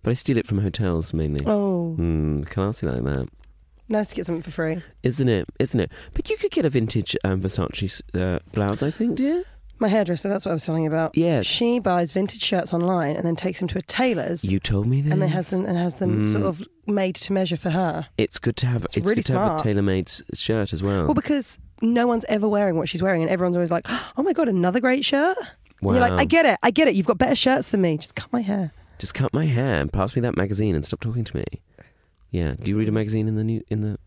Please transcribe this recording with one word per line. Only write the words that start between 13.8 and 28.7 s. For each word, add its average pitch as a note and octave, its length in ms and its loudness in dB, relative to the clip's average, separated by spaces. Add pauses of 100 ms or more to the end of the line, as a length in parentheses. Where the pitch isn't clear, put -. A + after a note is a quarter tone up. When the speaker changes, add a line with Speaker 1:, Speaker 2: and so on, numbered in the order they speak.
Speaker 2:
tailor's. F#3+ 600 -2
Speaker 1:
You F#2+ 140 0
told G2+ 280 0
me C3 140 2
Speaker 2:
And D3 120 2
then D#3 80 2
Speaker 1:
this. D3+ 120 2
Speaker 2:
has F#3 180 -2
them, F#3+ 160 -2
and F#3 100 -2
has F3 200 -2
them - 280 0
Speaker 1:
Mm. G#2+ 80 2
Speaker 2:
sort G#3 120 0
of F3+ 180 -2 (240)
made G3 300 0
to - 160 -4
measure F#3 260 0
for F3 120 -4
her. D#3+ 360 -2 (100)
Speaker 1:
It's - 220 0
good - 180 -2
to B2+ 100 -2
have, A#2+ 200 0
Speaker 2:
It's - 100 -4
Speaker 1:
it's G#2 80 0
Speaker 2:
really G#3 120 2
Speaker 1:
good A3+ 100 -2
to C3+ 80 0
have F#3 80 2
a G#3+ 80 2
Speaker 2:
smart. D#3 140 0
Speaker 1:
tailor-made G2+ 440 2
s-, - 160 -10 (100)
shirt A2 380 -2
as D#2+ 100 -4
well. G2 220 2
Speaker 2:
Well, D2+ 100 2
because C#4+ 440 -2 (240)
no A#3 240 2
one's A#3 220 0
ever G#3+ 200 2
wearing G3+ 280 2
what D#3+ 120 0
she's E3+ 140 -4
wearing F#3 200 2
and D#3+ 80 0
everyone's F3+ 260 2
always F3 140 0
like, E3+ 180 -2
<gasps> - 280 -6
"Oh C4 60 -2
my F4+ 100 2
God, C#4+ 160 2
another F#3 320 2
great B3+ 240 2
shirt." D#4+ 320 2 (460)
And G2+ 80 2
you're B3 100 6
like, - 120 4
Speaker 1:
Wow. - 80 2
Speaker 2:
"I C#4+ 40 6
get D#4+ 220 6
it, A3 160 4
I B3 80 6
get D4+ 180 6
it. G3+ 60 2
You've F#3+ 120 2
got G3+ 120 2
better C4 180 2
shirts C4 320 2
than G3 140 2
me. D#3+ 160 2
Just - 160 -12
cut - 180 -8
my B3 80 2
hair." G3 320 -2 (260)